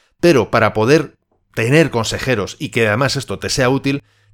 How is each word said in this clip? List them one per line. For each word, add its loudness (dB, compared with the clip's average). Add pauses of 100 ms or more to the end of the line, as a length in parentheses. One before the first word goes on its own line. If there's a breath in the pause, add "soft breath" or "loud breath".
(220)
Pero 4
para 2
poder 0 (360)
tener 2
consejeros -4
y -8
que 0
además 0
esto -8
te -8
sea 0
útil, -2 (320)